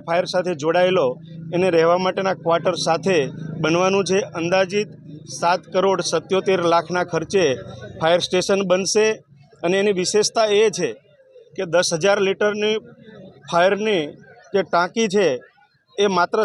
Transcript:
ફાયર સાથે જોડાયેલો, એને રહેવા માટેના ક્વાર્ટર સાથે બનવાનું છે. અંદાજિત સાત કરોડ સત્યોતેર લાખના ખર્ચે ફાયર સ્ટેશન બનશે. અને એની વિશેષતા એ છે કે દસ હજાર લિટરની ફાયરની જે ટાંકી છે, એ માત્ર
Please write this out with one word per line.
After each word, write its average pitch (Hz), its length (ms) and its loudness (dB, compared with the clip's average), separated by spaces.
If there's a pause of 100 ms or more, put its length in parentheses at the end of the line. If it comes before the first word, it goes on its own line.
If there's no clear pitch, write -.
ફાયર 170 200 0
સાથે 180 340 -2
જોડાયેલો, 175 460 2 (460)
એને 185 180 2
રહેવા 170 340 4
માટેના 185 380 -2
ક્વાર્ટર 165 340 0
સાથે 165 420 0 (420)
બનવાનું 185 460 2
છે. 190 120 0 (180)
અંદાજિત 190 540 -2 (400)
સાત 175 300 -2 (100)
કરોડ 185 320 2
સત્યોતેર 185 600 0
લાખના 170 480 0
ખર્ચે 160 340 0 (500)
ફાયર 170 240 2
સ્ટેશન 190 480 -2
બનશે. 196 380 2 (560)
અને 175 160 0
એની 196 220 0
વિશેષતા 214 480 0 (100)
એ 220 120 4
છે 160 200 -4 (600)
કે 190 140 -8
દસ 170 300 0
હજાર 196 240 2
લિટરની 208 600 0 (640)
ફાયરની 196 580 2 (460)
જે 196 120 0
ટાંકી 180 460 0
છે, 185 200 2 (680)
એ 202 120 2
માત્ર 180 360 0